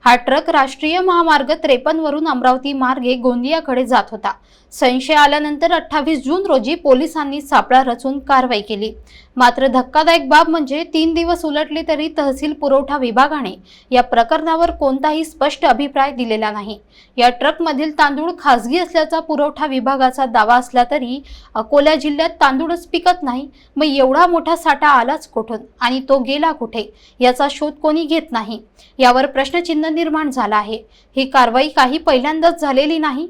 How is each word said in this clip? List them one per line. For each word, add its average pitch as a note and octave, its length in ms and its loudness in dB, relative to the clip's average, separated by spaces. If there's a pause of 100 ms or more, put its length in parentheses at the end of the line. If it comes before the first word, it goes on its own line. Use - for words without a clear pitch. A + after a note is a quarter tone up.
हा B3 120 8
ट्रक C4+ 340 0
राष्ट्रीय D4+ 500 0
महामार्ग E4 520 2 (100)
त्रेपन्न D4+ 380 0
वरून D#4 280 -2
अमरावती B3+ 440 0
मार्गे C4 420 -2
गोंदियाकडे C4 720 -2
जात A3+ 240 2
होता. G#3+ 220 -8 (400)
संशय C4 420 0
आल्यानंतर D4 580 2
अठ्ठावीस D#4 520 -2
जून F4+ 220 -2
रोजी C4 280 0
पोलिसांनी C#4+ 640 0
सापळा C4 440 2
रचून C4 340 -4
कारवाई B3+ 420 0
केली. G#3 320 -8 (440)
मात्र B3+ 300 2
धक्कादायक C#4 600 2
बाब D#4 200 6
म्हणजे D#4 340 -2 (120)
तीन D#4+ 200 0
दिवस E4+ 300 -2
उलटले D#4 440 -4
तरी D4+ 200 -2 (100)
तहसील C#4+ 340 -2
पुरवठा C#4+ 440 0
विभागाने B3+ 580 0 (360)
या B3 120 4
प्रकरणावर D#4+ 680 0
कोणताही D4+ 540 -2
स्पष्ट - 420 -4
अभिप्राय C#4 460 0
दिलेला A3 380 -4
नाही. G#3 280 -10 (380)
या A#3+ 140 4
ट्रकमधील D4+ 680 -2
तांदूळ D4 400 2
खासगी B3 400 0
असल्याचा E4 420 -2
पुरवठा D4 460 -4
विभागाचा C4 600 0
दावा A3+ 300 2
असला B3 340 2
तरी C#4 320 -4 (320)
अकोला C#4+ 400 2
जिल्ह्यात D4+ 360 -2 (100)
तांदूळच D#4 460 0
पिकत F4+ 360 -2
नाही, C4+ 260 -6 (280)
मग C#4+ 80 0
एवढा C#4 420 2
मोठा E4 300 0
साठा D4+ 320 0
आलाच C4+ 400 0
कुठून A3+ 300 -8 (220)
आणि B3+ 280 -2
तो C#4 100 4
गेला D4 340 0
कुठे, A3+ 380 -8 (300)
याचा B3 300 2
शोध D4 220 -6
कोणी D#4 320 -2
घेत D#4 280 -4
नाही, A3 280 -6 (380)
यावर B3+ 280 4
प्रश्नचिन्ह D4+ 640 -2
निर्माण D#4 420 -2
झाला A3 260 -2
आहे. G#3+ 220 -4 (380)
ही C4 140 -2
कारवाई C4 380 2
काही C#4+ 300 2
पहिल्यांदाच D#4+ 640 0
झालेली D4+ 380 0
नाही. D4+ 320 -4